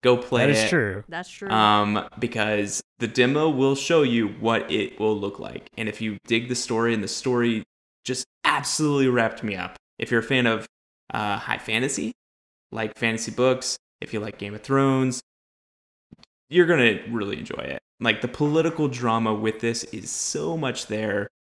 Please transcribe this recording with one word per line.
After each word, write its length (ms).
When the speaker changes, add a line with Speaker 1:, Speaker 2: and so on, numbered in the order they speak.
Speaker 1:
Go 140
play 300
Speaker 2:
That 40
is 140
Speaker 1:
it. 60
Speaker 2:
true. 380
Speaker 3:
That's 200
true. 220
Speaker 1:
Um, 580
because 640
the 80
demo 420
will 240
show 280
you 260
what 420
it 280
will 200
look 200
like. 380
And 120
if 120
you 160
dig 220
the 60
story, 400
and 100
the 40
story 560
just 200
absolutely 640
wrapped 360
me 120
up. 200
If 120
you're 100
a 40
fan 220
of, 200
uh, 240
high 220
fantasy, 540
like 240
fantasy 340
books, 460
if 140
you 60
like 180
Game 160
of 80
Thrones, 580
you're 180
gonna 340
really 280
enjoy 240
it. 180
Like, 220
the 60
political 600
drama 460
with 260
this 240
is 260
so 460
much 300
there. 420